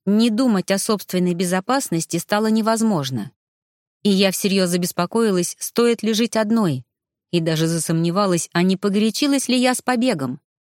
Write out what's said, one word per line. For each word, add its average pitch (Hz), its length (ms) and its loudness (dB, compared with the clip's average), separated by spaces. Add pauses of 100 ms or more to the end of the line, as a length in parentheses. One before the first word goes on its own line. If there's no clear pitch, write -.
не 220 240 4
думать 214 400 0
о 196 80 0
собственной 180 560 -2
безопасности 185 800 -2
стало 208 300 -2
невозможно. 214 840 0 (720)
И 208 80 0
я 190 220 4
всерьёз 190 380 0
забеспокоилась, 180 920 -2
стоит 240 420 0
ли 220 120 0
жить 226 240 0
одной, 208 500 0 (440)
и 175 80 2
даже 160 280 0
засомневалась, 170 840 0
а 170 100 2
не 185 140 2
погорячилась 220 680 0
ли 247 100 0
я 254 180 2
с - 60 -8
побегом. 214 580 -2 (240)